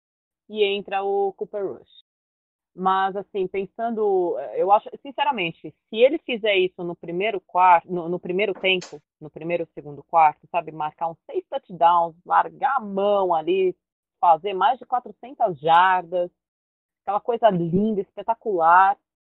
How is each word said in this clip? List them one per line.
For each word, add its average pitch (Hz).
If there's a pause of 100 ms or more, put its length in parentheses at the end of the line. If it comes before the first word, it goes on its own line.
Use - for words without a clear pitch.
(500)
e 208
entra 196
o 196
Cooper 202
Rush. - (720)
Mas, 190
assim, 190
pensando, 196 (180)
eu 175
acho, - (120)
sinceramente, 240 (160)
se 214
ele 277
fizer 214
isso 185
no 170
primeiro 180
quar-, 180
no, 175
no 175
primeiro 185
tempo, 185 (180)
no 151
primeiro, 165
segundo 143
quarto, 160
sabe, 160
marcar 156
uns 165
seis 370
touchdowns, 170 (100)
largar 180
a 247
mão 196
ali, 180 (440)
fazer 175
mais 202
de 247
quatrocentas 240
jardas, 175 (760)
aquela 202
coisa 233
linda, 190
espetacular. 190 (320)